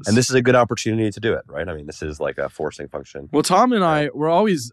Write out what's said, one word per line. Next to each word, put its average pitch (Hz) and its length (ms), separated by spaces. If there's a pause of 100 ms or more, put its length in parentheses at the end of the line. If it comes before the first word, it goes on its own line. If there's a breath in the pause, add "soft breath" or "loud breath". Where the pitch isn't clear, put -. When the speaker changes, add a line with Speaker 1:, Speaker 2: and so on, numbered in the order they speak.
Speaker 1:
and 107 100
this 123 140
is 127 60
a 127 60
good 127 120
opportunity 113 560
to 101 100
do 110 120
it, 78 160
right? 76 200
I 85 60
mean, 73 120
this 76 160
is, 78 180
like, 71 180
a 69 100
forcing 73 400
function. 69 440
Speaker 2:
Well, 147 100
Tom 220 300
and 208 120
I, 151 200
Speaker 1:
Right. 143 120
Speaker 2:
we're 147 120
always, 170 440